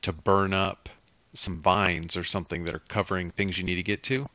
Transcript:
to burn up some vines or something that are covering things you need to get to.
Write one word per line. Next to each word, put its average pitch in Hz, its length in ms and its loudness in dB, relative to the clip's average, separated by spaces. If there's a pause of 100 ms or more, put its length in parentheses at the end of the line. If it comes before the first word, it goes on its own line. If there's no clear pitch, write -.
to 98 100 -2
burn 98 400 2
up 95 360 -2 (460)
some 85 280 -2
vines 90 540 4
or 87 80 -4
something 85 400 -2
that 82 100 -4
are - 140 -10
covering 92 420 -2
things 95 280 -2
you 92 60 -4
need 90 120 -2
to 87 60 -2
get 101 220 -2
to. 135 300 -2